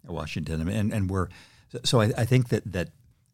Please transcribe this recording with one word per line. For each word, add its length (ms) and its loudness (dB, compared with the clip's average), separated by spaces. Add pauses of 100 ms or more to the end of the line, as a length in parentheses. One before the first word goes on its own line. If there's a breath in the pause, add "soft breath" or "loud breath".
Washington. 640 -6
And, 240 -2
and 180 -2
we're, 180 -2 (420 soft breath)
so, 140 -10
so 160 4
I, 160 4
I 80 2
think 260 4
that, 220 -2
that 180 -2 (440)